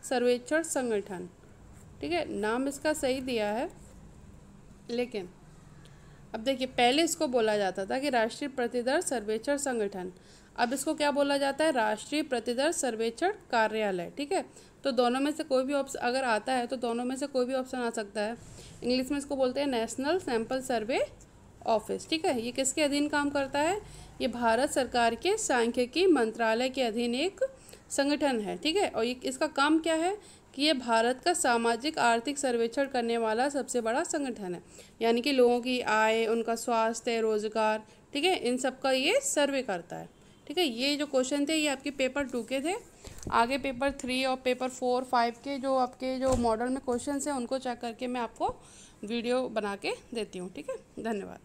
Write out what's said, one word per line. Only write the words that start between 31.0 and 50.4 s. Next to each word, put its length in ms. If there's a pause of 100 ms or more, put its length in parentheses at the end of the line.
का 120
सामाजिक 640
आर्थिक 380
सर्वेक्षण 500
करने 300
वाला 320
सबसे 320
बड़ा 240
संगठन 480
है, 80 (400)
यानी 200
कि 100
लोगों 300
की 200
आय, 460
उनका 300
स्वास्थ्य, 640
रोजगार, 600 (300)
ठीक 100
है, 140
इन 200
सब 220
का 120
ये 320
सर्वे 400
करता 320
है। 140 (380)
ठीक 100
है, 80
ये 300
जो 120
क्वेश्चन 380
थे 100
ये 120
आपके 260
पेपर 320
टू 180
के 180
थे। 120 (580)
आगे 280
पेपर 340
थ्री 320
और 120
पेपर 320
फ़ोर, 340
फ़ाइव 400
के 160
जो 180
आपके 420
जो 180
मॉडल 320
में 120
क्वेश्चंस 460
हैं 80
उनको 240
चेक 200
करके 280
मैं 140
आपको 340 (500)
वीडियो 440
बना 280
के 160 (200)
देती 260
हूँ। 140